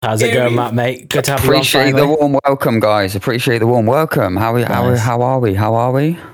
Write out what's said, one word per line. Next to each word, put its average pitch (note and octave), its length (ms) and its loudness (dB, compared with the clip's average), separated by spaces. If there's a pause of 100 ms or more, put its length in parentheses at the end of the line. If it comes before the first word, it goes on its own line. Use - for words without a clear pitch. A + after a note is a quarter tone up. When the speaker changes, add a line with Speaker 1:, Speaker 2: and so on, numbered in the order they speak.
Speaker 1:
How's A2 200 -2
it A2+ 80 2
Speaker 2:
Hey. A#2 60 0
Speaker 1:
going, A#2+ 200 2
Matt, A#2+ 180 -2
mate? B2 360 -4
Good C#3 160 -2
to C#3 60 -2
have C#3 120 -2
you C#3 60 2
on D3+ 60 4
Speaker 3:
Appreciate C#3 360 2
the C3+ 80 2
Speaker 1:
finally. C#3+ 180 2
Speaker 3:
warm C#3+ 280 2
welcome, C#3 340 0
guys. G#2 360 0
Appreciate A#2+ 440 -2
the A2 80 2
warm A#2+ 180 2
welcome. A#2+ 520 0
How A2+ 180 -2
are, A#2+ 80 0
how A#2 220 -2
are, B2 60 2
Speaker 1:
Nice. A#2+ 100 2
Speaker 3:
how A#2+ 200 0
are C3 180 0
we? G#2+ 160 0
How G#2+ 200 0
are A#2+ 160 0
we? D3+ 260 -2 (160)